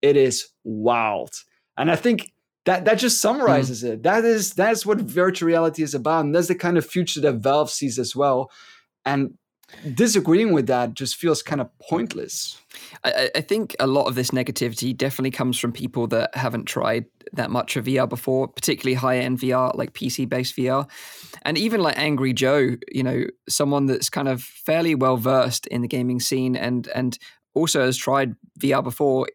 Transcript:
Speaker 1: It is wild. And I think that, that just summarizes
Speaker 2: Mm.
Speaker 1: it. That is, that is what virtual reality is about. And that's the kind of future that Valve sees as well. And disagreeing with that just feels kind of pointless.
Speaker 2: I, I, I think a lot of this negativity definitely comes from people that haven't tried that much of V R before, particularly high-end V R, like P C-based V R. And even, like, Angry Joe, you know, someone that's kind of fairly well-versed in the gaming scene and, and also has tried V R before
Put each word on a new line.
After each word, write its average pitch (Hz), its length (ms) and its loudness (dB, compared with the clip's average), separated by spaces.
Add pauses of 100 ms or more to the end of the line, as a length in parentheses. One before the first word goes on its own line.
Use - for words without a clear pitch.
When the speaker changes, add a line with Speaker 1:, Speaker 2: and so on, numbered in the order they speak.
Speaker 1:
It 143 140 6
is 135 340 2 (140)
wild. 110 800 -2 (320)
And 151 160 2
I 160 60 2
think - 340 0 (340)
that, 180 200 2
that 214 140 4
just 240 200 0
summarizes 156 640 2
Speaker 2:
Mm. 120 60 -2
Speaker 1:
it. 113 140 -6
That 208 200 4
is, 226 300 2
that 202 180 2
is 220 140 -2
what 208 160 2
virtual 180 460 0
reality 165 360 2
is 143 100 -4
about. 151 300 0
And 143 100 0
that's 170 140 4
the 180 80 2
kind 175 220 0
of 156 80 2
future 170 360 -2
that 139 220 4
Valve 147 260 2
sees 127 300 -4
as 120 160 -4
well. 135 340 2 (560)
And 139 320 0 (580)
disagreeing 208 580 4
with 135 140 2
that 123 260 0
just - 220 -6
feels 160 260 0
kind 143 180 -4
of 123 80 -4 (120)
pointless. - 840 -6 (420)
Speaker 2:
I, - 80 0
I, 127 180 0 (100)
I - 20 -4
think 208 380 -2
a 131 80 2
lot 135 200 2
of 127 80 -2
this 127 160 -2
negativity 127 640 -2
definitely 135 360 -2
comes 127 260 -2
from 120 140 -2
people 120 360 -4
that 113 280 0
haven't 123 300 -4
tried 117 400 -2 (280)
that 117 160 -4
much 120 260 -2
of 120 100 -4
V 131 120 0
R 131 100 2
before, 131 400 -2
particularly - 460 -2
high-end 127 460 0
V 127 120 0
R, 127 240 2
like - 180 -6
P - 160 -6
C-based 127 460 -4
V 127 140 -2
R. 139 160 0 (580)
And 160 140 -2
even, 214 240 0
like, 156 160 2
Angry 135 360 0
Joe, 131 420 2 (160)
you 131 120 -2
know, 127 200 -2 (260)
someone 143 380 2
that's - 220 0
kind - 180 -2
of 127 160 -2
fairly 160 520 0
well-versed 127 720 2
in 123 140 -4
the 120 60 -2
gaming 123 320 -2
scene 127 360 0
and, 120 380 -2
and 127 240 -2 (380)
also 156 300 2
has 127 120 0
tried 135 380 0 (220)
V 135 160 0
R 135 100 0
before 131 520 0